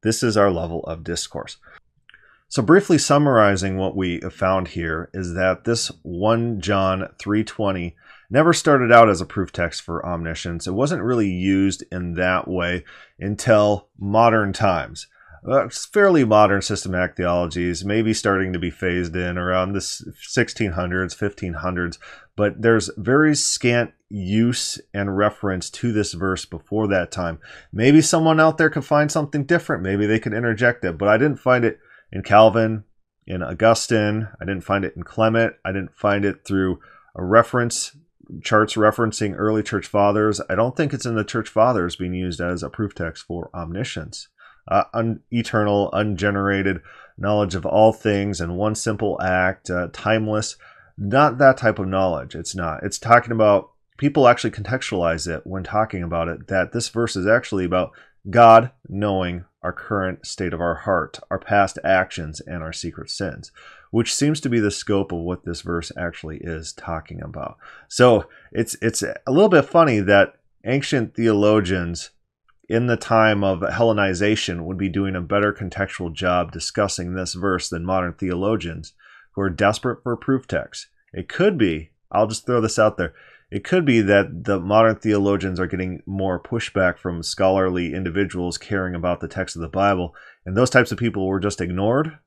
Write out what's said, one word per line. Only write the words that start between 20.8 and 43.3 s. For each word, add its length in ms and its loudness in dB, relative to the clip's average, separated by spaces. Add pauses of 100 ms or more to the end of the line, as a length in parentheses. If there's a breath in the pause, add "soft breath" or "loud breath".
fifteen 400 -8
hundreds, 460 -6 (360 loud breath)
but 260 -2
there's 360 4
very 360 2
scant 600 0 (160)
use 680 -2 (160)
and 220 -4
reference 540 -2
to 240 -4
this 180 -2
verse 320 -4
before 460 -4
that 240 -2
time. 260 -6 (320 loud breath)
Maybe 300 6
someone 400 4
out 160 4
there 120 4
could 140 -4
find 260 2
something 360 -4
different. 380 -2
Maybe 220 0
they 140 2
could 140 -6
interject 500 0
it, 140 -4
but 100 0
I 100 6
didn't 220 0
find 240 2
it 160 0 (340 soft breath)
in 100 -6
Calvin, 600 6 (420)
in 160 -8
Augustine. 880 0 (140)
I 20 -12
didn't 220 -6
find 180 -2
it 140 -8
in 60 -12
Clement. 500 0 (100)
I 80 -6
didn't 240 -8
find 300 0
it 200 -4
through 360 0 (340 soft breath)
a 80 -8
reference, 720 0 (480)
charts 300 2
referencing 640 0
early 260 0
church 240 -4
fathers. 640 2
I 60 0
don't 200 0
think 180 -2
it's 120 -8
in 100 -4
the 80 0
church 240 -6
fathers 480 0
being 180 -6
used 280 -6
as 220 -4
a 60 -8
proof 240 -6
text 320 -8
for 280 -10